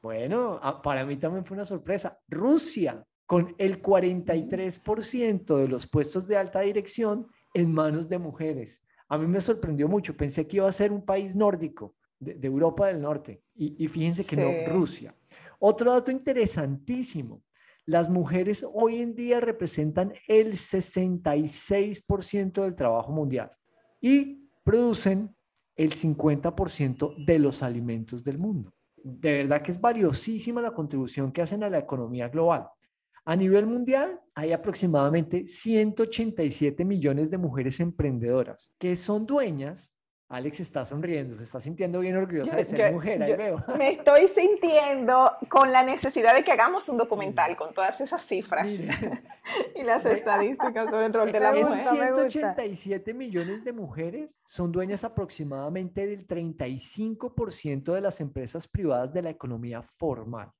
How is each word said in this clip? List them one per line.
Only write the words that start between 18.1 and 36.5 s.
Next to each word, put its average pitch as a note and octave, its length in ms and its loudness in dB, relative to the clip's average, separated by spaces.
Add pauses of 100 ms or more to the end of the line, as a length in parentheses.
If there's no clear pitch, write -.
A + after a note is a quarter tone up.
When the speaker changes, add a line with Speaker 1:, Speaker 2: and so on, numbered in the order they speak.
Speaker 1:
hoy A3+ 300 2
en A#3 120 -4
día A#3+ 260 0
representan F#3 720 -2 (160)
el A3 280 4
sesenta F3+ 760 -2
y D3+ 140 0
seis G3+ 520 -2
por G3 220 -2
ciento G3 400 -2
del F#3 140 -2
trabajo A#2+ 340 0
mundial C3 400 -2 (500)
y C#4 480 2 (140)
producen G#3+ 720 2 (400)
el D#3 180 2
cincuenta D3+ 640 0
por F3+ 160 -2
ciento C#3+ 440 -2 (120)
de E3 120 6
los C#3 260 2
alimentos A#2+ 580 -6
del C#3 160 -6
mundo. E3+ 340 -4 (300)
De C#3+ 360 -2
verdad C#3+ 240 2
que F3 100 -4
es F3 80 -6
valiosísima A3+ 800 0
la A#3 120 -2
contribución C#3 600 -4
que E3+ 100 -2
hacen G#3 220 -4
a G#3 60 -2
la F3 80 0
economía B2 500 -4
global. D#3+ 400 2 (560)
A D#3+ 100 0
nivel F#3+ 320 4
mundial C4 540 0 (140)
hay D#3 180 -2
aproximadamente E3 960 2
ciento G#3+ 560 2
ochenta A3+ 400 -2
y C#3+ 60 2